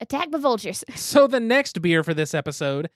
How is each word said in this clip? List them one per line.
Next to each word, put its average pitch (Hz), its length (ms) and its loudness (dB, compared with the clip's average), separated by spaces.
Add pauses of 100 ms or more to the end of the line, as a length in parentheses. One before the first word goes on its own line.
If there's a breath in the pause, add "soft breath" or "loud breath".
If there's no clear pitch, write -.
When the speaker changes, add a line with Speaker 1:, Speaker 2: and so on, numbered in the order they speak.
Speaker 1:
attacked 294 300 -6
by 311 80 -4
vultures. 226 500 -2
<laughs> 254 60 -18
Speaker 2:
So - 320 4
the 254 140 0
next 240 400 0
beer 165 240 2
for 165 80 -2
this 151 220 -2
episode 147 600 -4